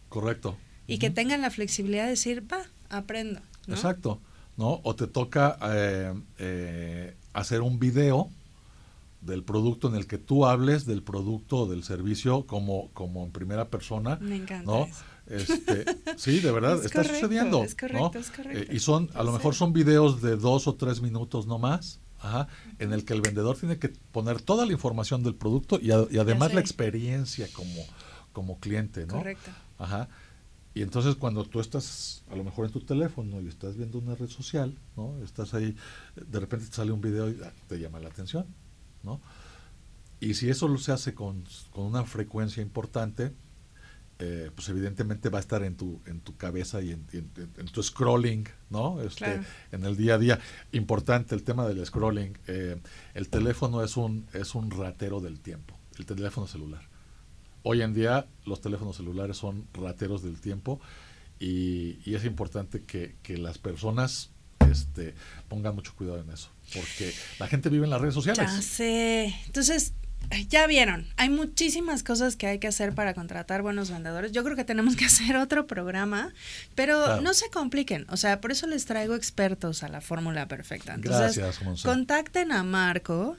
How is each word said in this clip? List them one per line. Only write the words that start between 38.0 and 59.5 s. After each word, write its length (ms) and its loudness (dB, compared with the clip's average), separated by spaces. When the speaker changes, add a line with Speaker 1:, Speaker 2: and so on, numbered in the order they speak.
Speaker 1:
atención, 360 -6
¿no? 160 -8
Y 160 0
si 140 0
eso 180 2
lo 100 4
se 140 -2
hace 220 -2
con, 300 -6
con 140 -6
una 200 -2
frecuencia 560 -4
importante, 720 -4
eh, 340 -6
pues 160 -12
evidentemente 600 -2
va 100 0
a 20 0
estar 220 -2
en 120 -4
tu, 300 -8
en 140 -10
tu 180 -14
cabeza 440 -4
y 100 -4
en, 220 -10
en, 240 -10
en, 200 -12
en 100 -10
tu 140 -4
scrolling, 640 2
¿no? 320 -2
Este, 140 -6
Speaker 2:
Claro. 180 -2
Speaker 1:
en 140 -6
el 120 0
día 180 6
a 20 6
día. 220 6
Importante 600 2
el 80 -4
tema 240 0
del 180 -2
scrolling. 520 0
Eh, 320 -4
el 140 -4
teléfono 540 2
es 140 -4
un, 360 -2
es 220 -6
un 160 -2
ratero 500 -4
del 180 -8
tiempo, 380 -14
el 80 -12
teléfono 420 -4
celular. 400 -12
Hoy 180 4
en 120 2
día 340 4
los 160 -4
teléfonos 360 -4
celulares 400 -4
son 360 -6